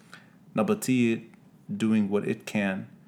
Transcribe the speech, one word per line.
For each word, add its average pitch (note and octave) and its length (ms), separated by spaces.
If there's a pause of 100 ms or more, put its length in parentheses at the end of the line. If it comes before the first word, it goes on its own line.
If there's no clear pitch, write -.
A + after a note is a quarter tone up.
(560)
Nabati A2+ 720 (480)
doing A2 340
what G2+ 180
it - 180
can, G2+ 420 (200)